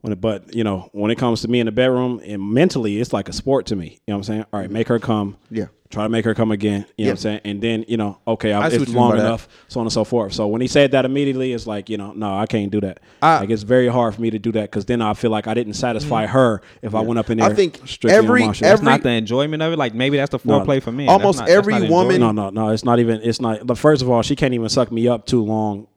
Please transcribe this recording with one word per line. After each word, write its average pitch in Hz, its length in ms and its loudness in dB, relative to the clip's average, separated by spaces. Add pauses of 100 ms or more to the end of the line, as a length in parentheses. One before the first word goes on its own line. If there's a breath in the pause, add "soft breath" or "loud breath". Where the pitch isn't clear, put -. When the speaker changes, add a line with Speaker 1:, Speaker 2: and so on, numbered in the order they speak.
Speaker 1:
When 107 120 -6
it, 92 80 -6
but, 104 340 -4
you 117 80 -2
know, 98 300 -4
when 104 180 -2
it 117 60 0
comes 117 240 0
to 113 60 -6
me 123 120 2
in 113 60 0
the 110 60 -4
bedroom, 127 520 0
and 101 180 -10 (120)
mentally, 117 460 2
it's 120 140 -4
like 101 160 -6
a 90 40 -12
sport 135 340 -2
to 113 80 -4
me. 85 300 -10
You 107 80 -6
know - 20 -2
what - 20 -4
I'm 98 60 -6
saying? 107 300 -6
All 104 60 -4
right, 90 100 -8
make 110 200 -4
her 117 100 2
come. 104 380 -4 (120)
Speaker 2:
Yeah. 110 160 -6 (240)
Speaker 1:
Try 104 140 -6
to 110 60 -2
make 113 160 0
her 113 100 2
come 110 160 0
again. 101 340 -2 (120)
You 107 80 -2
know 101 60 2
what - 20 -2
I'm - 40 -2
Speaker 2:
Yeah. - 40 -12
Speaker 1:
saying? 107 240 -4
And 104 160 -6
then, 113 260 -2
you 113 100 -2
know, 104 300 -4
okay, 110 260 -2
I, 123 120 2
Speaker 3:
I 160 40 0
see 151 60 0
Speaker 1:
it's - 60 2
Speaker 3:
what 131 80 -2
you 117 40 -6
mean 120 80 2
Speaker 1:
long 120 120 6
Speaker 3:
by 107 40 2
that. 107 80 2
Speaker 1:
enough, 113 220 -4 (220 soft breath)
so 127 100 -8
on 113 80 -2
and 107 60 -4
so 113 100 0
forth. 107 300 -2
So 107 140 -2
when 110 140 -2
he 127 60 -2
said 139 240 4
that 131 140 4
immediately, 131 460 -2
it's 117 140 -6
like, 104 240 -8
you 107 80 -4
know, 101 140 -10
no, 101 260 -4
I 107 80 0
can't 104 260 -2
do 107 100 0
that. 95 180 -8 (240 soft breath)
Speaker 3:
I 160 160 4
Speaker 1:
Like, 101 100 -4
it's 107 140 -2
very 123 240 4
hard 117 260 0
for 107 80 -10
me 113 80 0
to 110 80 -4
do 110 140 -4
that 107 200 -2
'cause 98 140 -6
then 120 160 -2
I 107 140 0
feel 117 160 -2
like 107 160 -4
I 110 80 -2
didn't 110 180 -2
satisfy 117 520 -2
Speaker 3:
Mm. 101 40 -6
Speaker 1:
her 123 320 2 (220 soft breath)
if 107 100 -8
I 110 80 0
Speaker 2:
Yeah. 110 60 -2
Speaker 1:
went 117 120 -2
up 110 120 -4
in 113 100 0
Speaker 2:
I 185 60 4
Speaker 1:
there 208 80 2
Speaker 2:
think 190 220 0 (100)
Speaker 1:
strictly - 300 0
on 220 60 6
Speaker 2:
every, - 220 4
Speaker 1:
my 107 60 0
shit. - 160 -4
Speaker 4:
That's 208 140 6
Speaker 2:
every 151 100 -2
Speaker 4:
not 143 120 2
the 131 60 0
enjoyment 131 540 0
of 165 100 0
it. 160 60 -4
Like, 117 160 -2
maybe 139 220 0
that's 139 120 0
the 131 140 -4
Speaker 1:
No. 107 160 2
Speaker 4:
foreplay 135 220 2
for 117 100 -8
men. 135 180 -2
Speaker 2:
Almost 196 300 4
Speaker 4:
That's 147 100 -2
not, 175 60 10
that's - 20 8
Speaker 2:
every 208 220 2
Speaker 4:
not 165 100 0
Speaker 2:
woman 185 280 4
Speaker 4:
enjoyment. 113 180 4
Speaker 1:
No, 101 160 -2
no, 110 160 -2
no. 110 40 2
It's 110 140 -2
not 120 140 4
even. 113 240 2
It's 117 180 0
not. 113 240 -4
But 120 140 -2
first 151 240 4
of 123 80 0
all, 117 100 4
she 139 140 -2
can't 123 180 0
even 113 160 -2
suck 123 220 0
me 117 160 0
up 117 180 0
too 120 180 2
long 107 540 -4